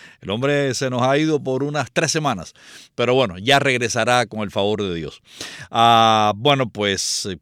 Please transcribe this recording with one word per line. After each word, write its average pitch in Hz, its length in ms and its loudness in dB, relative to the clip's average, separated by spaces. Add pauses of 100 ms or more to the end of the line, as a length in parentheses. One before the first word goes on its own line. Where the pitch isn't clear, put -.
(220)
El - 80 -10
hombre 139 460 0
se 131 160 -4
nos 123 100 -2
ha 135 160 2
ido 156 240 0
por 131 220 -4
unas 147 280 -4
tres 165 200 -2
semanas, 131 420 -4 (400)
pero 123 220 0
bueno, 98 240 2
ya 131 180 4
regresará 123 680 0
con 110 140 -8
el 98 100 -6
favor 104 320 -2
de 92 100 -4
Dios. 78 280 -10 (500)
Ah, 113 640 6
bueno, 131 340 0
pues, 101 560 -4
eh, 92 160 -10